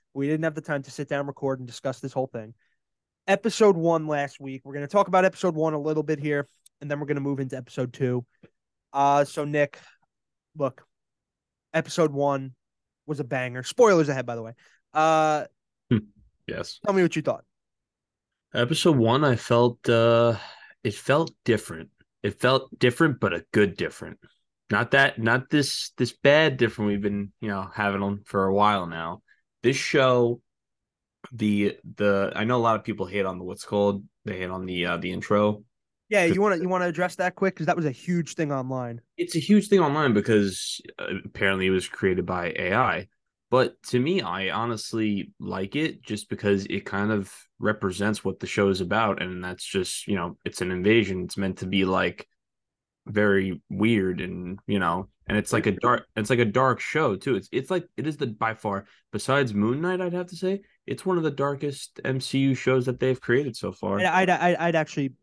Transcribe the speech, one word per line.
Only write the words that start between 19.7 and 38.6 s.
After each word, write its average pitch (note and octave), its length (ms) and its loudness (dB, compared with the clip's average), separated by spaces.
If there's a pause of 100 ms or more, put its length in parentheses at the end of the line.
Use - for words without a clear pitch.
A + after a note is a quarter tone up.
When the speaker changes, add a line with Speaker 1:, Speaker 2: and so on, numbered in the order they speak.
Speaker 2:
uh, A#2 480 4 (460)
it G#2+ 120 -4
felt - 380 0 (120)
different. G#2 460 -2 (340)
It G#2 160 -6
felt B2+ 400 2
different, C3 400 2
but F#2 140 0
a E2+ 180 -6
good G#2 240 2
different. - 420 -8 (520)
Not A2 220 0
that, C#3 280 4
not A#2 300 0
this, - 460 -2
this B2+ 160 -2
bad D3 440 4
different A2 320 0
we've G2+ 140 -2
been, G2+ 380 -4
you A2 80 -6
know, G2 240 -4
having G2+ 300 -2
on G2+ 220 -4
for F#2+ 220 0
a F#2+ 80 0
while G2+ 320 2
now. E2 360 -8 (400)
This C3+ 140 2
show, B2 640 2 (920)
the, G#2 440 0 (200)
the, G2+ 380 2
I G#2+ 100 -2
know B2 120 2
a - 20 2
lot A2+ 180 2
of G#2+ 80 -8
people G2+ 200 -6
hate F#2+ 220 -2
on F#2 120 -6
the, F#2 60 -12
what's F2+ 220 -12
called, G2+ 360 0 (220)
they G2 140 -6
hate F#2 100 -6
on F#2 160 -8
the, F2+ 220 -4
uh, F2 100 0
the F2+ 160 -6
intro. G#2 520 0 (440)
Speaker 1:
Yeah, G3 180 2
Speaker 2:
'Cause E3+ 80 2
Speaker 1:
you F#3 60 2
wanna, G3+ 160 2
you F3 120 -2
wanna F3+ 180 0
address F3 300 -2
that F3+ 180 -2
quick? F#3+ 220 -2
'Cause D#3+ 100 -4
that E3 100 2
was E3+ 80 -2
a D3 60 0
huge E3+ 440 -4
thing D#3 160 -2
online. B2+ 520 -6 (160)